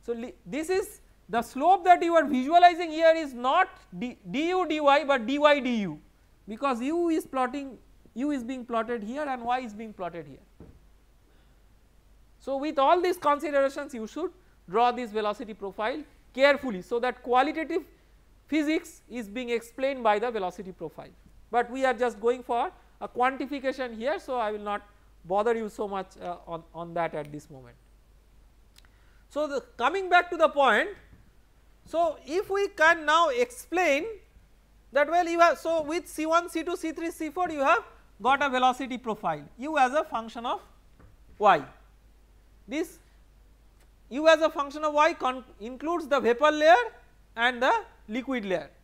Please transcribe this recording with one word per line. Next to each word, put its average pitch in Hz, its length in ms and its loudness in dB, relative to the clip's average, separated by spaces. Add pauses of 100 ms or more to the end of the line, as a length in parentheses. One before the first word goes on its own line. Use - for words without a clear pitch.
So, 233 100 -8
li-, 233 220 -8 (120)
this 302 240 -6
is 370 300 -2 (280)
the 226 140 -2
slope 339 420 2
that 349 180 8
you 339 140 0
are 311 80 6
visualizing 320 680 4
here 320 240 4
is 311 180 -4
not 262 360 0 (300)
d, 247 180 -8 (140)
du 339 360 -2
dy, 302 140 -4
but 277 460 2
dy 277 120 -2 (220)
du, 214 380 -4 (500)
because 233 340 -4
u 339 260 -2
is 320 180 -2
plotting, 262 520 -6 (360)
u 277 160 -4
is 269 120 -4
being 247 220 -8
plotted 233 380 -4
here 254 200 -8
and 262 200 -6
y 247 180 -2
is 220 140 -12
being 220 180 -14
plotted 170 340 -10
here. - 400 -20 (1700)
So, 269 160 -6
with 285 220 -2
all 320 220 6
these 349 180 0
considerations 285 760 0
you 220 120 -8
should 330 260 -8 (360)
draw 240 240 4
this 233 180 -6
velocity 214 440 -6
profile 220 480 -6 (320)
carefully, 262 480 4
so 240 180 -4
that 247 220 -4
qualitative 285 600 0 (640)
physics 311 640 -2
is 220 180 -10
being 240 220 -8
explained 262 520 -4
by 208 160 4
the 247 120 -2
velocity 185 420 -8
profile, 147 380 -14 (400)
but 233 200 0
we 262 140 -2
are 254 100 2
just 220 260 -2
going 240 220 0
for 262 300 -2 (300)
a 202 60 -10
quantification 262 840 -4
here. 269 240 -4
So, 254 200 -6
I 214 120 -2
will 208 100 -8
not 208 220 -6 (440)
bother 214 280 2
you 226 140 -4
so 214 180 -8
much, 196 200 -6 (160)
uh, 175 140 -8 (100)
on, 165 160 -10 (120)
on 170 200 -12
that 165 200 -2
at 151 160 -8
this 147 200 -14
moment. 127 260 -20 (1500)
So, 302 180 -4
the, 277 140 -4 (160)
coming 359 320 -2
back 349 220 4
to 349 60 -4
the 311 120 4
point, 269 400 4 (960)
so 320 420 -2
if 349 220 -4
we 392 200 -2
can 330 360 2
now 320 240 4
explain 285 760 0 (880)
that, 285 180 2
well, 349 160 2
you 339 140 -2
have, 339 180 6
so 330 240 -2
with 311 260 -6
C 311 160 -8
one, 330 240 0
C 330 140 -6
two, 349 140 -6
C 320 160 -6
three, 330 180 -6
C 311 200 -10
four 349 200 -4
you 294 100 -6
have 311 220 2 (400)
got 269 200 2
a 285 60 0
velocity 254 480 0
profile, 185 460 -6 (160)
u 302 180 -6
as 254 160 2
a 311 120 0
function 233 420 -8
of 320 140 -4 (800)
y. 185 240 6 (1040)
This 302 320 -6 (1120)
u 294 200 0
as 311 120 8
a 311 100 2
function 302 340 -6
of 302 100 -2
y 302 200 6
con-, 254 300 -4 (160)
includes 285 460 -6
the 269 140 2
vapor 240 300 4
layer 302 240 8 (640)
and 240 260 0
the 285 100 4 (360)
liquid 240 360 -4
layer. 165 260 -4 (140)